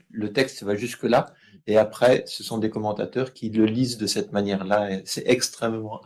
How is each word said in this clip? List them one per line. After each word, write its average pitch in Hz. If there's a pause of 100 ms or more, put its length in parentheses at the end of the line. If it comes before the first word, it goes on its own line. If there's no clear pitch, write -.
(100)
le 107
texte 139
va 101
jusque-là, 120 (320)
et 147
après, 123
ce -
sont 113
des 107
commentateurs 107
qui 113
le 110
lisent 120
de 107
cette 101
manière-là, 101
et 95
c'est -
extrêmement 113